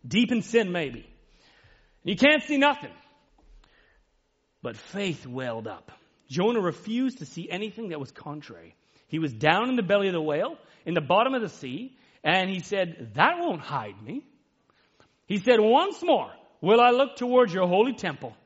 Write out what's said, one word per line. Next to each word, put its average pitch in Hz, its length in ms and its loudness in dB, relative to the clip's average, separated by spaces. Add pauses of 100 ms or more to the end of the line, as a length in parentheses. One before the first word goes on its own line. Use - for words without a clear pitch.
Deep 220 280 0
in 226 100 0
sin, 214 300 0
maybe. 143 340 -8 (960)
You 180 140 -4
can't 285 260 4
see 294 140 -4
nothing. 277 360 0 (1700)
But 110 160 -12
faith 185 480 -8
welled 123 400 -8
up. - 260 -14 (360)
Jonah 202 340 0
refused 226 560 -4
to 151 80 -14
see 170 240 -12
anything 208 400 -8
that 151 100 -8
was 131 100 -10
contrary. 123 640 -16 (340)
He 151 100 -6
was 151 160 -2
down 165 340 2
in 254 80 0
the 233 60 0
belly 196 240 2
of 185 80 -2
the 165 80 -2
whale, 160 340 -2 (300)
in 165 80 -4
the 165 80 0
bottom 214 320 2
of 247 80 -2
the 185 80 -6
sea, 160 440 -12 (300)
and 185 240 2
he 190 120 -4
said, 170 560 -6
"That 285 220 4
won't 302 220 -4
hide 107 420 -10
me." 135 220 -12 (1000)
He 202 140 -4
said, 233 200 6
"Once 294 420 2
more 269 300 0 (300)
will 214 180 6
I 240 80 8
look 262 280 2
towards 247 360 2
your 180 160 0
holy 214 240 4
temple." 135 420 -8 (120)